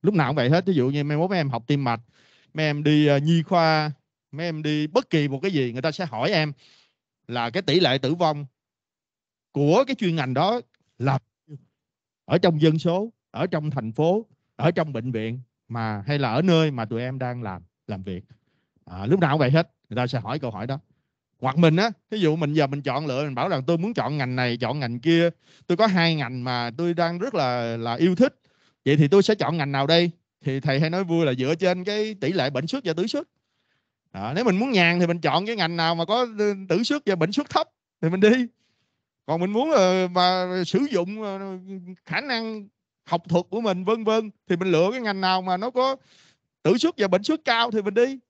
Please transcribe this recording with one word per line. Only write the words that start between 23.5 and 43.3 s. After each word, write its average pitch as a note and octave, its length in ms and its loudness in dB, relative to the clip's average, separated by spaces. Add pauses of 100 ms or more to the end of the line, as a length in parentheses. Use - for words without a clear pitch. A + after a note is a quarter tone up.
"Tôi E3+ 120 2
muốn G#3 160 -4
chọn C#3 240 -2
ngành B2+ 180 -2
này, B2 200 0
chọn B2 240 -4
ngành A#2+ 200 -6
kia, E3 300 2 (360)
tôi F3 100 0
có G#3+ 100 4
hai E3+ 280 2
ngành B2+ 300 -6
mà B2 340 -2
tôi E3+ 160 0
đang E3+ 240 -2
rất F#3 160 -6
là, B2 420 -2
là A#2 180 -4
yêu F3 200 4
thích, B3 260 2 (440)
vậy C#3 120 4
thì D3 120 6
tôi G3 140 6
sẽ G#3+ 120 4
chọn E3 220 -2
ngành C#3+ 160 -2
nào C#3 140 0
đây?" E3+ 240 6 (340)
Thì C3+ 160 -2
thầy C3+ 200 0
hay D#3 100 2
nói F#3 140 -2
vui E3+ 220 2
là B2+ 80 2
dựa B2+ 200 0
trên F3+ 300 0
cái G#3+ 360 -4
tỷ D#3 120 -2
lệ E3 180 0
bệnh C#3+ 160 -4
xuất C4+ 180 -6
và E3+ 80 -2
tử F3 140 -2
xuất. - 220 -6 (840)
Đó, G2+ 220 -8
nếu G#3+ 100 -2
mình F#3+ 120 2
muốn A#3+ 140 -2
nhàn F3 300 4
thì F3+ 60 4
mình F3 140 -2
chọn D#3+ 260 0
cái A3+ 100 -6
ngành E3+ 200 -2
nào E3 180 0
mà E3 100 -2
có A#3 220 0 (420)
tử F#3 140 2
xuất D4 240 -2
và F#3+ 100 0
bệnh E3+ 160 -2
xuất D4 180 -4
thấp D#4+ 180 0 (320)
thì E3 80 0
mình F#3 120 0
đi. A#3+ 260 4 (800)
Còn E3 140 -2
mình F#3 120 -2
muốn, C4 180 0
ờ, F#3 380 4
mà F3+ 380 2 (200)
sử A#3+ 240 0
dụng, G3+ 320 -4
ờ, G3 360 -8 (460)
khả E3+ 160 -6
năng A3+ 480 -6 (360)
học E3+ 240 -4
thuật E3+ 220 2